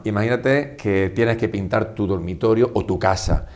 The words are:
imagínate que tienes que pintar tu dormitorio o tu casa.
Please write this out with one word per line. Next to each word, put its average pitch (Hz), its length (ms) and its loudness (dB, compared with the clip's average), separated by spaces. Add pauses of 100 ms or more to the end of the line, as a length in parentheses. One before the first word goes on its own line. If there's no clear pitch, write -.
imagínate 123 720 0
que 98 360 0
tienes 113 220 2
que 113 140 -2
pintar 101 440 -2
tu 104 140 -2
dormitorio 98 680 0
o 101 120 0
tu 92 120 -2
casa. 92 580 0